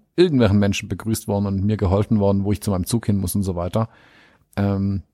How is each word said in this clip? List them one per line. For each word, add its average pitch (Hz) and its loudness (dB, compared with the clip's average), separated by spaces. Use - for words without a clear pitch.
irgendwelchen 127 4
Menschen 101 0
begrüßt 104 -6
worden 101 -2
und 98 -2
mir 107 0
geholfen 101 2
worden, 98 2
wo 104 0
ich 98 -4
zu 107 -2
meinem 92 -2
Zug - -2
hin 101 2
muss 95 -4
und 104 0
so 95 -2
weiter. 90 -4
Ähm, 98 -2